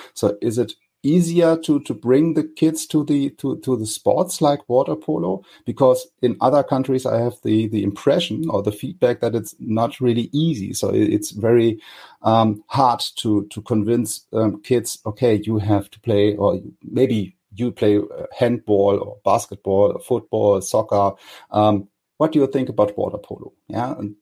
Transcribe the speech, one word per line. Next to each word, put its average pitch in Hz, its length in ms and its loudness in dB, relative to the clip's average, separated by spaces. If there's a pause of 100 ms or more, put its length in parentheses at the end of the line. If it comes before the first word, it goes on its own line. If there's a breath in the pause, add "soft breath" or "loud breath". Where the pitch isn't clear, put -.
(140 loud breath)
So - 260 -2
is 113 180 -4
it 120 160 -2 (320)
easier 170 520 4
to, 151 220 0
to - 120 -8
bring 139 400 2
the 151 100 0
kids 160 440 -2
to 151 180 0
the, 143 240 0
to, 135 300 -6
to 127 180 -2
the 110 80 -4
sports 147 560 -2
like 143 300 2
water 143 260 2
polo? 170 460 -4 (240 soft breath)
Because 127 400 2 (160)
in 180 180 2
other 131 220 4
countries, 131 420 -2
I 113 160 0
have 117 220 -2
the, 110 260 0
the 110 140 -2
impression 151 640 -2
or 98 140 -2
the 104 100 -2
feedback - 480 -2
that 117 140 -2
it's 113 240 -6
not 110 420 -2
really 120 320 0
easy. 139 400 -2
So - 160 -4
it, 107 240 2
it's 104 200 -4
very, 113 460 2 (440 loud breath)
um, 110 460 2
hard 123 320 0 (160)
to, 104 340 0
to 107 100 -14
convince, 110 720 -2
um, 110 300 -2
kids, - 420 -2
"Okay, 107 400 0
you 107 140 -2
have 101 320 -2
to - 100 -20
play," 104 360 2
or 95 260 0 (200)
maybe 120 540 0 (180)
you 117 160 -4
play, 104 280 2
uh, - 340 -6
handball 104 640 2
or - 280 -10
basketball 98 720 2
or - 40 -14
football, 107 640 0
soccer. 101 500 0 (380 loud breath)
Um, 104 380 2 (280)
what 156 160 0
do 156 60 2
you 135 80 4
think 131 240 -2
about 107 260 0
water 92 220 -4
polo? - 340 -16 (160)
Yeah, 120 300 -6
and 104 240 -10